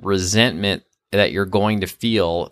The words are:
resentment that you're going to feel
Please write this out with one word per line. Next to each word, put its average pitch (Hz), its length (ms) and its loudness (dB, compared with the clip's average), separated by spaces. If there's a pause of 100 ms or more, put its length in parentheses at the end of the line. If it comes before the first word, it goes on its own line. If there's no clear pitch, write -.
resentment 98 800 0 (320)
that 101 160 4
you're 95 140 -2
going 101 380 0
to 92 40 -4
feel 87 640 -2